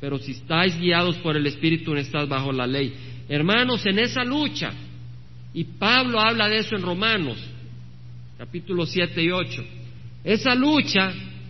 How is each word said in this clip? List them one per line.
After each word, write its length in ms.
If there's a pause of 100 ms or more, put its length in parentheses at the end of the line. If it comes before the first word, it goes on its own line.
Pero 180
si 140
estáis 460
guiados 400
por 180
el 100
Espíritu, 460
no 80
estás 280
bajo 240
la 140
ley. 260 (360)
Hermanos, 580
en 120
esa 260
lucha, 480 (800)
y 100
Pablo 560
habla 280
de 100
eso 180
en 60
Romanos, 560 (960)
capítulo 500
siete 360
y 80
ocho, 340 (600)
esa 320
lucha 580 (360)